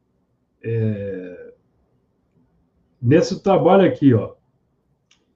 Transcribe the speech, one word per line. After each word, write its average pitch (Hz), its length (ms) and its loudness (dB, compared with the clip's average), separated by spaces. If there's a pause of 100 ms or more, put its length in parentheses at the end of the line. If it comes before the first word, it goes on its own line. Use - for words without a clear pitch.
(600)
É, 101 920 -8 (1500)
nesse 151 400 0
trabalho 185 460 2
aqui, 139 260 2
ó, - 200 -2 (1040)